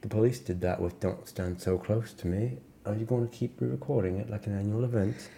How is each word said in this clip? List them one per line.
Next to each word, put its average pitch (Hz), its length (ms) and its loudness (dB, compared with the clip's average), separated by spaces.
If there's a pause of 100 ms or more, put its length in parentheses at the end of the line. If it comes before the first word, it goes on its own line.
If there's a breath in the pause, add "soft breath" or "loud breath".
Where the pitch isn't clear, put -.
The - 80 -8
police 113 320 4
did 90 220 -2
that 90 180 2
with 90 180 -2
Don't - 300 -2
Stand 90 320 -4
So 92 180 2
Close 113 360 0
to - 120 -8
Me. 110 320 0 (260)
Are 104 100 -2
you 110 100 -2
going 120 240 2
to 117 40 -6
keep - 280 -4
re-recording 123 580 0
it 110 120 -4
like 104 160 -4
an 101 120 0
annual 104 260 0
event? 117 540 0